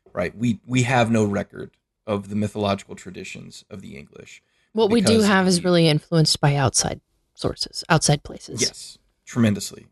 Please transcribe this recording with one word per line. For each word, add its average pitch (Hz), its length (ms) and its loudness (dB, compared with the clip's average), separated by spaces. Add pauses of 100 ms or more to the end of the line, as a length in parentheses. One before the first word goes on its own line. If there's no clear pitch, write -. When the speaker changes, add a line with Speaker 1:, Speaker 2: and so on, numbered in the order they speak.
(120)
Speaker 1:
right? 90 240 -6
We, 113 300 -2
we 123 160 0
have 120 280 2
no 110 140 2
record 101 460 -6 (360)
of 101 220 -6
the 104 80 -8
mythological 101 580 -4
traditions 92 760 -16
of 101 100 -16
the - 160 -18
English. - 460 -20 (300)
Speaker 2:
What 220 180 2
we 233 100 4
do 214 140 4
Speaker 1:
because 214 140 4
Speaker 2:
have 190 200 4
is 180 100 4
Speaker 1:
the 170 40 -4
Speaker 2:
really 170 260 4
influenced 156 540 2
by 143 140 2
outside - 440 -2 (340)
sources, - 540 -8
outside 151 340 2
places. - 380 -14
Speaker 1:
Yes, - 380 -8 (260)
tremendously. 107 680 -2